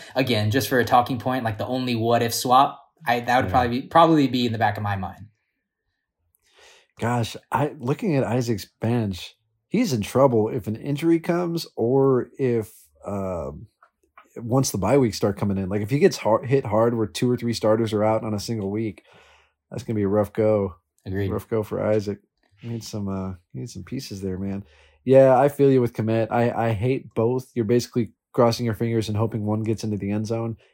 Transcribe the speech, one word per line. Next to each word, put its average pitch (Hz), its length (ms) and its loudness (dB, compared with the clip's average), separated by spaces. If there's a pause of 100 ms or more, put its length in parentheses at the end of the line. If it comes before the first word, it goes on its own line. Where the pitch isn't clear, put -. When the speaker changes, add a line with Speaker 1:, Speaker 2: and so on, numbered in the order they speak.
(140)
Speaker 1:
again, 113 360 0
just 135 180 0
for 131 100 2
a 117 60 4
talking 123 340 2
point, 127 260 -4
like, 110 120 -4
the 110 100 -6
only 127 280 -4
what 117 280 2
if 113 120 -2
swap, - 440 4 (280)
I, 120 140 0
that 120 160 2
would 127 100 4
Speaker 2:
Yeah. 92 40 -4
Speaker 1:
probably 123 300 0
be, 135 60 -10
probably 160 420 6
be 123 180 0
in 110 60 -2
the 110 60 -4
back 104 180 0
of 104 60 -6
my 104 140 -4
mind. 92 300 -10 (1700)
Speaker 2:
Gosh, 117 360 -2 (140)
I, 143 280 -2
looking 147 380 -2
at 123 80 2
Isaac's 117 420 -2 (140)
bench, 110 540 -4 (340)
he's 196 240 0
in 107 100 0
trouble 120 480 4
if 131 160 -6
an 110 100 -4
injury 156 420 0
comes 170 560 -4
or 131 540 2 (100)
if, 120 340 -2 (340)
um, 92 600 -8 (720)
once 120 340 0
the 110 80 -4
bye 107 200 2
weeks 117 180 2
start 104 220 -2
coming 98 200 -2
in. 95 100 -4
Like, 101 140 -4
if 104 80 -6
he 139 80 0
gets 185 200 2
har-, 107 260 0
hit 135 220 0
hard 113 300 2
where 110 100 0
two 123 240 -2
or 120 60 0
three 117 180 -4
starters 110 380 2
are 104 120 0
out 110 200 0
on 107 100 -4
a 104 60 -4
single 104 300 -6
week, 107 340 -6 (640)
that's - 120 -12
gonna 113 140 -6
be 104 60 0
a 98 60 2
rough 104 240 2
go. 107 440 0 (300)
Speaker 1:
Agreed. 95 240 -4
Speaker 2:
Rough - 180 -6
go 110 140 -2
for 101 220 -6
Isaac. 104 340 0 (440)
Need 117 220 -10
some, 101 240 -8
uh, 95 240 -6 (220)
need 127 160 -10
some - 120 -14
pieces 117 380 -12
there, 92 180 -6
man. 98 260 -6 (400)
Yeah, 131 320 8
I 139 120 4
feel 139 240 4
you 131 80 4
with 120 140 0
Kmet. 113 360 0
I, 117 380 0
I 113 40 0
hate 123 420 -4
both. 127 400 -2
You're 120 100 -2
basically 120 480 0 (200)
crossing 120 320 2
your 113 120 -2
fingers 117 320 -2
and 107 100 -4
hoping 110 260 -2
one 107 200 -2
gets 110 180 -4
into 107 140 -4
the 98 160 -4
end 107 160 -4
zone. 113 280 -6 (180)